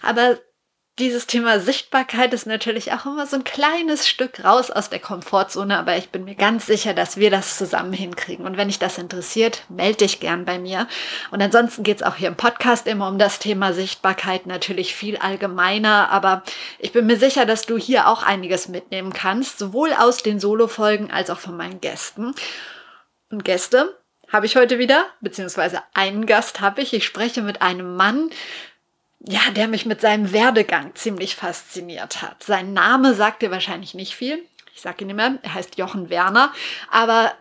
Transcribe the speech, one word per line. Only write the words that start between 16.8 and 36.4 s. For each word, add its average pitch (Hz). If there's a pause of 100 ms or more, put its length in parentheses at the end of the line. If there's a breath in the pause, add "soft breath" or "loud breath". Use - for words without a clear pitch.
bin 240
mir 233
sicher, 262
dass 220
du 226
hier 233
auch 226
einiges 185
mitnehmen 190
kannst, 208
sowohl 240
aus 247
den 208
Solo-Folgen 214
als -
auch 170
von 175
meinen 175
Gästen. 196 (960 loud breath)
Und 208
Gäste 247 (340)
habe 208
ich 220
heute 247
wieder, 269 (160)
beziehungsweise 180 (140)
einen 196
Gast -
habe 202
ich. 262
Ich 220
spreche 233
mit 202
einem 180
Mann, 226 (960 loud breath)
ja, 202 (160)
der 214
mich 220
mit 214
seinem 214
Werdegang 208
ziemlich 196
fasziniert 175
hat. -
Sein 190
Name 240
sagt 208
dir 202
wahrscheinlich 185
nicht 185
viel. 294 (320)
Ich -
sag 180
ihn 196
immer, 226
er 160
heißt 180
Jochen 185
Werner. 190 (400 loud breath)